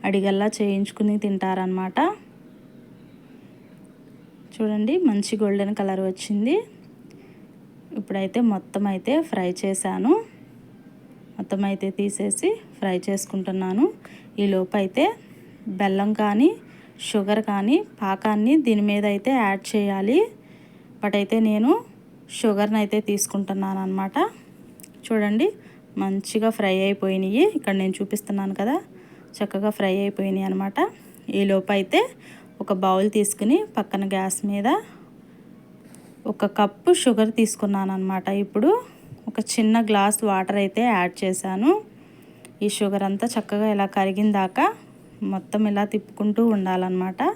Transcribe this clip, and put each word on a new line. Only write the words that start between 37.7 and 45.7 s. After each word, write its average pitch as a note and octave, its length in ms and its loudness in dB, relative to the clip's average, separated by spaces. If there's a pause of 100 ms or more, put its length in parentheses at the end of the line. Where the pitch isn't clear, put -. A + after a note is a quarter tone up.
అనమాట. F#3+ 300 -2 (160)
ఇప్పుడు G#3+ 260 2 (600)
ఒక - 100 -6 (140)
చిన్న A3 220 4 (140)
గ్లాస్ G#3 300 2 (100)
వాటర్ G3 340 0
అయితే G3 180 -2 (140)
యాడ్ F3+ 180 0 (100)
చేశాను. F#3+ 480 0 (960)
ఈ G#3 120 2
షుగర్ G3 320 0
అంతా G3 160 -2 (100)
చక్కగా G#3+ 400 -2
ఇలా G3 100 0 (120)
కరిగిందాక G3 640 0 (760)
మొత్తం G3 280 -4 (100)